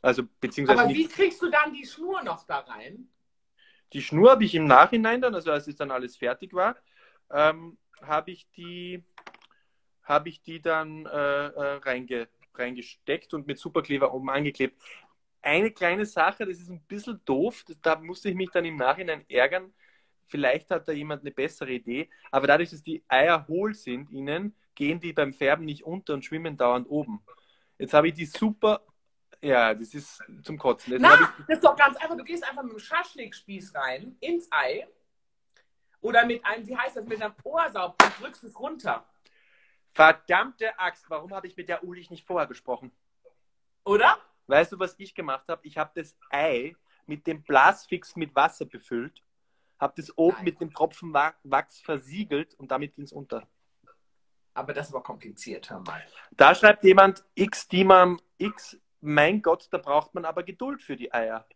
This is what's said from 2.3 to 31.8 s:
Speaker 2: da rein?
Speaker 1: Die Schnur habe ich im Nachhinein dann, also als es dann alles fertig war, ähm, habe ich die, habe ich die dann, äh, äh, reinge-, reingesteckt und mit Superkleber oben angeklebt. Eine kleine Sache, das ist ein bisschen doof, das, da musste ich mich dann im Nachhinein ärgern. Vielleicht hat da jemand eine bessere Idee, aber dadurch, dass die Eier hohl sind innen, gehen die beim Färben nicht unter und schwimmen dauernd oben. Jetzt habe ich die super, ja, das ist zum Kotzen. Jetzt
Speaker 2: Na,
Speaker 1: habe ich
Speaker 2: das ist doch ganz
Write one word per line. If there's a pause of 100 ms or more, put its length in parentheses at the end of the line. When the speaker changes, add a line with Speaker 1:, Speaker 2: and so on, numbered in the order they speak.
Speaker 2:
da
rein? (840)
Speaker 1:
Die
Schnur
habe
ich
im
Nachhinein
dann,
also
als
es
dann
alles
fertig
war, (560)
ähm, (240)
habe
ich
die, (1000)
habe
ich
die
dann,
äh,
äh,
reinge-, (260)
reingesteckt
und
mit
Superkleber
oben
angeklebt. (640)
Eine
kleine
Sache,
das
ist
ein
bisschen
doof,
das,
da
musste
ich
mich
dann
im
Nachhinein
ärgern. (520)
Vielleicht
hat
da
jemand
eine
bessere
Idee, (200)
aber
dadurch,
dass
die
Eier
hohl
sind
innen, (220)
gehen
die
beim
Färben
nicht
unter
und
schwimmen
dauernd
oben. (540)
Jetzt
habe
ich
die
super, (600)
ja,
das
ist (200)
zum
Kotzen.
Jetzt
Speaker 2:
Na,
Speaker 1:
habe
ich
Speaker 2:
das
ist
doch
ganz